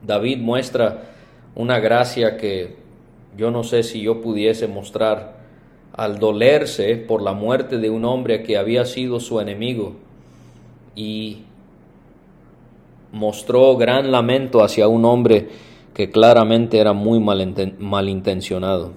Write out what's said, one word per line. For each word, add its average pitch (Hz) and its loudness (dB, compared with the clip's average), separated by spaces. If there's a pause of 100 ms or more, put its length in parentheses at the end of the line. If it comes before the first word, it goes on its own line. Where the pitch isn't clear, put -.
David 107 -4
muestra 117 -2 (500)
una 120 -2
gracia 117 0
que 95 -8 (600)
yo 113 -2
no 120 -4
sé 117 0
si 110 -8
yo 113 -2
pudiese 110 -2
mostrar 107 -4 (520)
al 104 -6
dolerse 110 2
por 113 -4
la 98 -2
muerte 127 -4
de 110 -2
un 113 -4
hombre 120 -2
que 107 -2
había 117 0
sido 123 -6
su 117 -6
enemigo 104 -6 (1000)
y 107 -10 (1700)
mostró 120 2
gran 127 2
lamento 123 2
hacia 104 2
un 113 4
hombre 117 4 (440)
que 98 -4
claramente 113 6
era 107 4
muy 107 2
malenten-, 98 -2
malintencionado. 95 -4